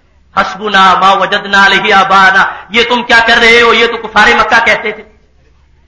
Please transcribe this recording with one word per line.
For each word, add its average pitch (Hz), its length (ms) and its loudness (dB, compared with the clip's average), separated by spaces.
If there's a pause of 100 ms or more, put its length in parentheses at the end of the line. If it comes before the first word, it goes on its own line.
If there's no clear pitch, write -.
(380)
"हस्बुना 190 560 0
मा 185 180 2
वजदना 196 520 0
अलैहि 196 260 0
आबाना", 190 840 2
ये 226 120 0
तुम 240 180 -2
क्या 233 180 0
कर 233 180 0
रहे 233 220 2
हो, 233 120 2
ये 226 140 0
तो 233 100 -6
कुफारे 220 380 -2
मक्का - 240 0
कहते 208 340 -2
थे। - 200 -20 (760)